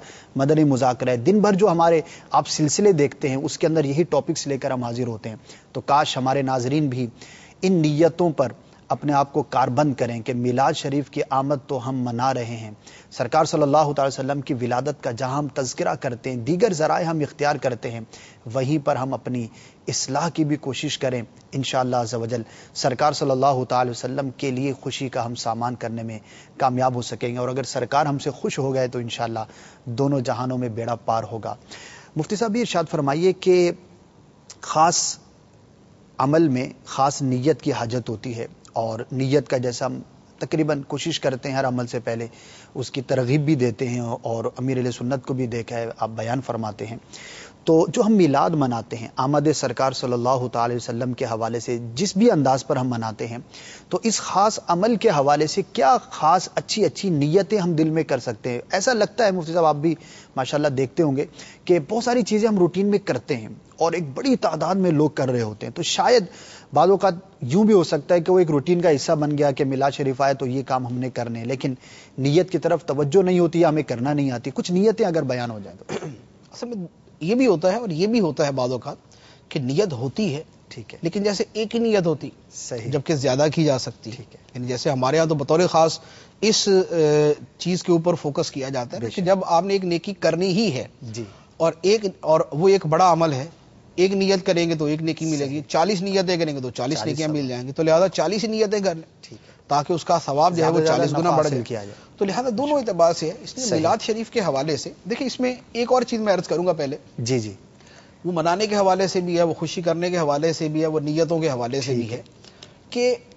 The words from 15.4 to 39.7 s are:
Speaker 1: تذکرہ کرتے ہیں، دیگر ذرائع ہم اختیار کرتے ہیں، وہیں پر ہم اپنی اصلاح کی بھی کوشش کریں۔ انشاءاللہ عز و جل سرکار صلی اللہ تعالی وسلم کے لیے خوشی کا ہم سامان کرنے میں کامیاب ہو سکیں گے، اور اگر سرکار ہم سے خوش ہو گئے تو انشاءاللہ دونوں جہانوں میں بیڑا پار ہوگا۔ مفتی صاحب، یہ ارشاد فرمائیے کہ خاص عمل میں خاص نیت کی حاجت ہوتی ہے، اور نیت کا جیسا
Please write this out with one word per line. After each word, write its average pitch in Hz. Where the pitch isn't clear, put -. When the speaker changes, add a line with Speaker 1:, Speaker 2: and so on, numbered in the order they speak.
Speaker 1:
تذکرہ 156
کرتے 131
ہیں، 127
دیگر 175
ذرائع 156
ہم 160
اختیار 147
کرتے 123
ہیں، 113
وہیں 139
پر 143
ہم 135
اپنی 123
اصلاح 139
کی 156
بھی 147
کوشش 135
کریں۔ 127
انشاءاللہ 131
عز 120
و 117
جل 117
سرکار 147
صلی 139
اللہ 131
تعالی 127
وسلم 131
کے 139
لیے 131
خوشی 135
کا 120
ہم 120
سامان 117
کرنے 117
میں 113
کامیاب 127
ہو 120
سکیں 120
گے، 123
اور 123
اگر 131
سرکار 135
ہم 143
سے 143
خوش -
ہو 135
گئے 127
تو 123
انشاءاللہ 117
دونوں 139
جہانوں 127
میں 123
بیڑا 113
پار 113
ہوگا۔ 110
مفتی 156
صاحب، 220
یہ 240
ارشاد 180
فرمائیے 156
کہ 180
خاص -
عمل 151
میں 127
خاص 143
نیت 131
کی 147
حاجت 117
ہوتی 117
ہے، 117
اور 113
نیت 131
کا 139
جیسا 123